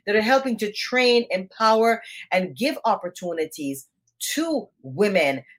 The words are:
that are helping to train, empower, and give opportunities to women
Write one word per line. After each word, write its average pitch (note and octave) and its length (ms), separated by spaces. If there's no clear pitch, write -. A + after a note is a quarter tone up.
that G#3 80
are G#3+ 60
helping C4 380
to G#3 120
train, A#3+ 600
empower, A3 720
and F#3 240
give C4 300
opportunities E3 1040
to D#4 480
women C#3+ 640